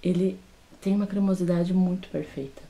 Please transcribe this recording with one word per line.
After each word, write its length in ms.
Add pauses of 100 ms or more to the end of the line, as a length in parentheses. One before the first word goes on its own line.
Ele 380 (420)
tem 140
uma 140
cremosidade 680
muito 360
perfeita. 600